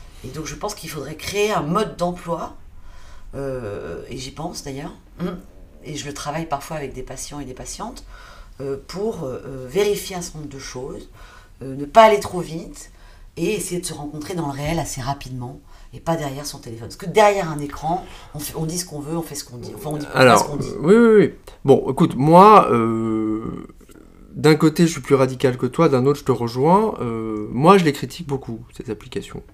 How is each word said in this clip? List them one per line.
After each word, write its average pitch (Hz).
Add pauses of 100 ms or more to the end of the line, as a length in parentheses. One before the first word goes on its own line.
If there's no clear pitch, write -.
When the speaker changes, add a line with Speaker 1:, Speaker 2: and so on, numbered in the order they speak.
(260)
Speaker 1:
Et -
donc 151
je 143
pense 180
qu'il 160
faudrait 151
créer 208
un 180
mode 170
d'emploi, 175 (760)
euh, 120
et 120
j'y 131
pense 165
d'ailleurs, 143 (260)
mm, 175 (580)
et 151
je 143
le 143
travaille 151
parfois 151
avec 139
des 127
patients 139
et 139
des 127
patientes, 208 (560)
euh, 139 (100)
pour, 185
euh, 127
euh, 131
vérifier 196
un 170
certain -
nombre 147
de 139
choses, - (520)
euh, 135
ne 143
pas 220
aller 208
trop 180
vite, 160 (460)
et 175
essayer 175
de -
se 160
rencontrer 151
dans 165
le 139
réel 147
assez 131
rapidement, 131 (320)
et 123
pas 135
derrière 143
son 135
téléphone. 113
Parce -
que -
derrière 196
un 151
écran, 151 (280)
on 123
fait, -
on 160
dit 165
ce -
qu'on 147
veut, 156
on 165
fait 151
ce 139
qu'on 123
dit, -
enfin 151
on 151
dit 147
pas -
Speaker 2:
Alors, 120
Speaker 1:
ce -
qu'on -
dit. - (120)
Speaker 2:
oui, 160
oui, 233
oui. 160 (320)
Bon, 135
écoute, 147
moi, 175
euh, 113 (680)
d'un 147
côté, 160
je 165
suis 139
plus 139
radical 127
que 127
toi, 160
d'un 131
autre, 143
je -
te 135
rejoins. 131
Euh, 110
moi, 165
je 180
les 147
critique 135
beaucoup, 131 (180)
ces -
applications. -